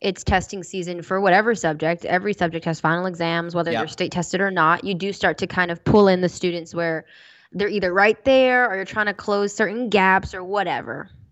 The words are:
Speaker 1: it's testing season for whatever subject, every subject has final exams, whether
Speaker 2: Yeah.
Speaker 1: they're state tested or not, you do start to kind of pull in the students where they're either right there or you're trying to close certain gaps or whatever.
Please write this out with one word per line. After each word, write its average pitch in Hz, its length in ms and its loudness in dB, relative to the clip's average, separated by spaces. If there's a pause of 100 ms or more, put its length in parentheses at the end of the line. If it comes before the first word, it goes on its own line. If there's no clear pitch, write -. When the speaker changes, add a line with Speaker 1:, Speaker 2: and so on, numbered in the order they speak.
Speaker 1:
it's 190 220 -4
testing 185 400 -2
season 175 380 -8
for 190 200 -2
whatever 202 340 4
subject, 160 480 -2
every 196 300 -2
subject 170 320 -4
has 165 160 -4
final 170 240 0
exams, 170 500 -4
whether 170 160 -2
Speaker 2:
Yeah. 165 80 -2
Speaker 1:
they're 160 80 -4
state 170 240 -6
tested 180 300 -4
or 196 100 0
not, 175 320 2
you 196 120 -4
do 190 180 -6
start 175 240 0
to 185 100 -4
kind 175 240 -2
of 170 140 -8
pull 208 240 6
in 185 120 4
the 180 80 2
students 170 460 -6
where 165 300 -2 (480)
they're 196 160 -2
either 185 240 -2
right 202 320 4
there 254 440 4
or 190 60 -4
you're 190 100 -6
trying 214 200 -4
to 202 80 -2
close 202 400 -2
certain 220 360 -2
gaps 190 440 4
or 190 100 -10
whatever. 170 640 -4 (220)